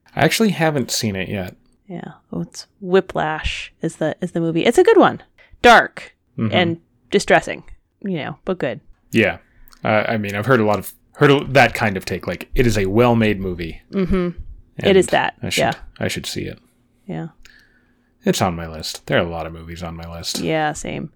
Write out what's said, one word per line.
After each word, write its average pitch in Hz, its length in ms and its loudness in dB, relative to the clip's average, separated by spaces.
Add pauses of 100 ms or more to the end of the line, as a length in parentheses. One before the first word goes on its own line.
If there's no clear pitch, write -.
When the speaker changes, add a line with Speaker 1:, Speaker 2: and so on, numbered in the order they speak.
(160)
Speaker 1:
I - 80 0
actually 208 260 2
haven't 147 400 -2
seen 104 260 -4
it 92 120 -6
yet. 95 260 -6 (320)
Speaker 2:
Yeah. 175 260 -14 (200)
Oh, 170 100 -6
it's - 240 -16 (140)
Whiplash 170 1000 -2
is 165 140 -6
the, 156 260 -4
is 180 100 -4
the 170 80 -2
movie. 165 240 0
It's - 140 2
a 185 60 8
good - 120 6
one. 202 260 6 (380)
Dark 208 520 4 (240)
Speaker 1:
Mm-hmm. 110 160 -2
Speaker 2:
and 170 280 0 (320)
distressing, 180 500 0 (380)
you 190 160 -6
know, 135 280 -8
but 185 140 -6
good. 123 220 -6 (320)
Speaker 1:
Yeah. 101 260 2 (460)
Uh, 107 240 4
I 113 100 0
mean, 101 160 -6
I've 107 120 -4
heard 131 120 6
a 110 60 4
lot 104 160 2
of, - 120 -14 (200)
heard 147 180 4
a, 143 140 2
that 131 300 4
kind 104 220 -2
of 90 80 -8
take. 92 220 -8
Like, 87 300 -10
it 131 100 4
is 107 100 2
a 98 100 0
well-made 110 520 4
movie. 87 420 -8 (120)
Speaker 2:
Mm-hmm. 185 440 -2 (420)
It - 60 -4
Speaker 1:
And 190 140 6
Speaker 2:
is 175 100 4
that. - 260 -2 (100)
Speaker 1:
I - 60 -6
should, - 100 -2
Speaker 2:
Yeah. 117 120 0 (280)
Speaker 1:
I - 80 -2
should - 180 -8
see - 200 -8
it. - 120 -12 (480)
Speaker 2:
Yeah. 165 220 -10 (960)
Speaker 1:
It's 95 180 0
on 90 140 0
my 82 100 -8
list. 80 400 -12
There 143 100 0
are 98 80 2
a 85 60 -6
lot 82 160 -8
of 80 60 -12
movies 82 320 -16
on 85 100 -10
my 82 180 -14
list. 85 280 -8
Speaker 2:
Yeah, 156 320 -2
same. - 440 -10